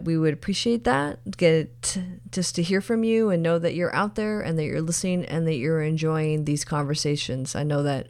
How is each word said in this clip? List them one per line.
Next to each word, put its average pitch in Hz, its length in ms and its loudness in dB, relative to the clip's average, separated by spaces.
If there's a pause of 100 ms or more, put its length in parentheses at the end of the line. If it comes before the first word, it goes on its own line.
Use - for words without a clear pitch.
we 165 120 2
would 160 160 4
appreciate 233 520 -2
that, 262 340 0 (160)
get - 640 2 (320)
just - 260 -4
to 175 80 0
hear 190 160 2
from 226 240 0
you 226 260 4
and 170 140 2
know 165 160 4
that 165 140 0
you're 170 200 0
out 202 220 0
there 214 240 -2
and 160 180 -2
that 156 60 0
you're 151 180 -2
listening 180 440 -2
and 165 200 -2
that 160 100 2
you're 156 260 0
enjoying 156 640 0
these 147 180 0
conversations. 147 880 -2
I 143 100 -2
know 147 200 0
that 139 260 -2